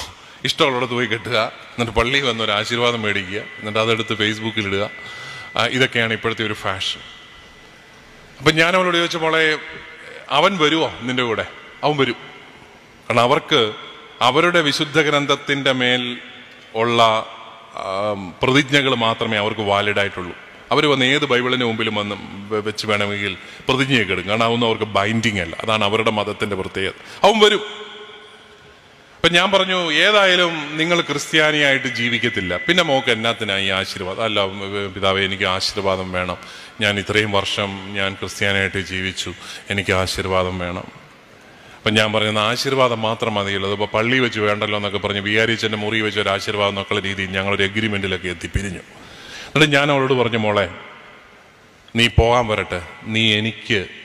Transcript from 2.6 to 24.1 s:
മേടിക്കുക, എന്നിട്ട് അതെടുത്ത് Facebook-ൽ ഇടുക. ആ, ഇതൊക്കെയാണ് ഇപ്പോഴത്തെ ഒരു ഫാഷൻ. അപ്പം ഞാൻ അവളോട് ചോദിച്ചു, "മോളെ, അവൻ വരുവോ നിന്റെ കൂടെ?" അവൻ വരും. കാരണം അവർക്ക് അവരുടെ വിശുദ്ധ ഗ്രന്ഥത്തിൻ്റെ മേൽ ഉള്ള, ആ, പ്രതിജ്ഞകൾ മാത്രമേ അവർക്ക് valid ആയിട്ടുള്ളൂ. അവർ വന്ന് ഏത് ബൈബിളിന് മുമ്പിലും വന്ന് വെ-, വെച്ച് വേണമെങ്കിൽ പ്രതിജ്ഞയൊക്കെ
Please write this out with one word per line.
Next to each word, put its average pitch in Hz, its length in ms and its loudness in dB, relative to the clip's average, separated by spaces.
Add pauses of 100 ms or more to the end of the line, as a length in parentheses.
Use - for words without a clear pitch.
മേടിക്കുക, 101 400 -4 (180)
എന്നിട്ട് 107 200 -2
അതെടുത്ത് 113 340 0
Facebook-ൽ 107 540 -2
ഇടുക. 98 220 -2 (680)
ആ, 110 100 2
ഇതൊക്കെയാണ് 120 480 2
ഇപ്പോഴത്തെ 110 300 -2
ഒരു 107 100 -2
ഫാഷൻ. 98 460 -4 (1400)
അപ്പം 156 160 2
ഞാൻ 165 200 4
അവളോട് 180 220 4
ചോദിച്ചു, 170 200 0
"മോളെ, 160 400 2 (720)
അവൻ 180 280 4
വരുവോ 151 440 2
നിന്റെ 127 220 -2
കൂടെ?" 104 220 0 (380)
അവൻ 147 140 2
വരും. 127 180 2 (920)
കാരണം 117 120 4
അവർക്ക് 123 520 4 (480)
അവരുടെ 165 400 4
വിശുദ്ധ 147 400 0
ഗ്രന്ഥത്തിൻ്റെ 143 680 0
മേൽ 123 460 0 (580)
ഉള്ള, 117 260 2 (760)
ആ, 98 380 -4 (300)
പ്രതിജ്ഞകൾ 131 520 2
മാത്രമേ 113 420 0
അവർക്ക് 107 240 -2
valid 101 380 2
ആയിട്ടുള്ളൂ. 90 360 -4 (360)
അവർ 147 140 2
വന്ന് 135 200 2
ഏത് 147 200 2
ബൈബിളിന് 127 400 0
മുമ്പിലും 110 300 -2
വന്ന് 104 200 -4 (380)
വെ-, 107 80 0
വെച്ച് 107 260 -6
വേണമെങ്കിൽ 101 500 0 (320)
പ്രതിജ്ഞയൊക്കെ 127 440 2